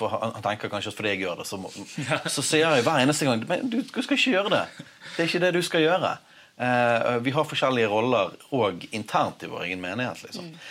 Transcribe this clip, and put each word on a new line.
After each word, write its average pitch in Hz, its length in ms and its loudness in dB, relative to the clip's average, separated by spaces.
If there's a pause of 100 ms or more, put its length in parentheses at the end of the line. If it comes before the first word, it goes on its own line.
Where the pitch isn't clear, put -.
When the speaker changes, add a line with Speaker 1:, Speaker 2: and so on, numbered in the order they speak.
Speaker 1:
for 104 100 0
han, 110 240 -2
han 110 80 -12
tenker 104 300 -4
kanskje 104 180 -6
at - 80 -12
fordi 104 140 0
jeg 95 100 -2
gjør 87 160 -2
det, 85 80 -10
så 101 160 -6
må, 85 80 -10 (320)
Speaker 2:
<laughs> 139 320 -2
Speaker 1:
så 139 80 -2
sier 156 220 4
jeg 147 180 4
hver 151 220 4
eneste 147 240 4
gang, 117 180 2
«Men 185 240 -2
du, 226 160 0
du - 160 -6
skal 277 160 0
ikke 262 160 2
gjøre 202 220 0
det. 90 80 2 (480)
Det 165 100 -2
er 165 80 0
ikke 175 140 0
det 180 100 4
du 180 80 2
skal 170 240 2
gjøre.» 160 280 2 (420)
Eh, 123 640 2
vi 131 160 -2
har 156 100 2
forskjellige 123 460 2
roller 107 380 2 (260)
og 98 400 0
internt 113 480 -2
i 82 80 -10
vår 82 160 -6
egen 92 160 -6
menighet, 107 400 -6
liksom. - 260 -12
Speaker 3:
Mm. 165 80 -20 (120)